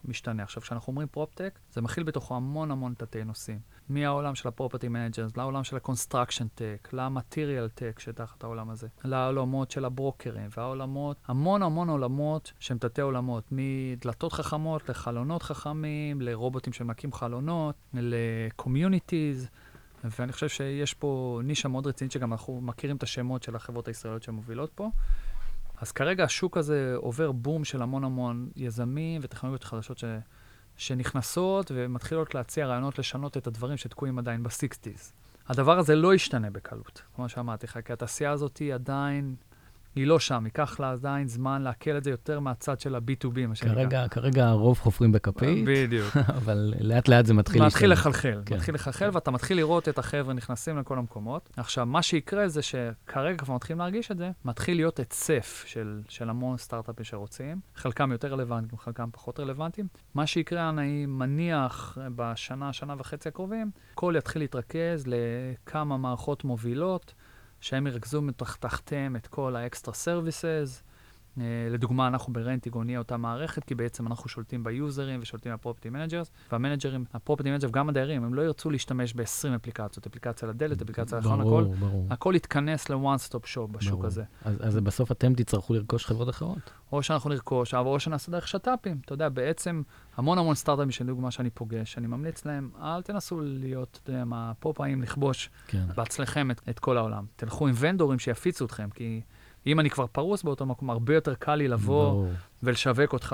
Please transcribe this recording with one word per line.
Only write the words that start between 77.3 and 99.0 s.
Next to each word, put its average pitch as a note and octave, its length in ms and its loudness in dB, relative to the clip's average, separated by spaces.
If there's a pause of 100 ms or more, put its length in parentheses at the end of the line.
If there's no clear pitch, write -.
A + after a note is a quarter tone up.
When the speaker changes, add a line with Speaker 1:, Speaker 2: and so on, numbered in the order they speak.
Speaker 1:
מנג'ר C#3 180 2
וגם C3+ 200 2
הדיירים, C#3 360 0
הם A#2+ 100 0
לא C#3+ 80 2
ירצו D#3 280 0
להשתמש B2+ 440 0
בעשרים B2 400 -2
אפליקציות, A2 520 -6
אפליקציה A2+ 420 -6
לדלת, B2+ 340 0
אפליקציה A#2 360 -4
לחלון, A2 240 4
Speaker 2:
ברור, A2+ 180 8
Speaker 1:
הכל, G2 180 4
Speaker 2:
ברור. G2 320 2
Speaker 1:
הכל D3+ 260 2
יתכנס D3+ 540 2
ל-one C#3 400 2
stop A#2+ 240 -6
shop A#2 160 -4
בשוק G#2 220 0
Speaker 2:
ברור. F#2+ 140 0
Speaker 1:
הזה. G#2 180 -2 (200)
Speaker 2:
אז, G#2+ 160 2
אז G#2+ 160 4
בסוף A2 360 4
אתם B2+ 220 6
תצטרכו A#2 400 2
לרכוש A2+ 320 0
חברות A#2 220 0
אחרות. E3+ 300 -4 (340)
Speaker 1:
או C#3+ 100 0
שאנחנו D3 280 0
נרכוש, B2+ 440 0
או C3 260 2
שנעשה D#3+ 320 -4
דרך F3 160 -4
שת"פים. G3 560 -2
אתה C#3 100 -8
יודע, D3+ 140 0
בעצם D3+ 540 0 (340)
המון D#3 220 4
המון D#3+ 160 4
סטארט-אפים C#3 360 2
שלדוגמה B2+ 400 -2
שאני B2 200 -2
פוגש, A2+ 480 -6
אני A#2 80 -4
ממליץ C#3+ 380 -6
להם, C#3 260 -6 (120)
אל E3+ 200 -4
תנסו F#3 380 -4
להיות, C3 640 -4
אתה C3+ 100 -6
יודע B2+ 120 -2
מה, A#2 360 -4
פופאים C#3 420 0
לכבוש C3+ 480 0 (160)
Speaker 2:
כן. F#2 200 2 (100)
Speaker 1:
בעצמכם C3 540 0
את, A#2 100 -2 (100)
את A2 80 -4
כל B2+ 200 2
העולם. G#2+ 260 0 (120)
תלכו A#2 320 0
עם B2+ 100 6
ונדורים D3+ 400 4
שיפיצו C3 460 -2
אתכם, G#2+ 260 -6
כי A2+ 300 -6 (460)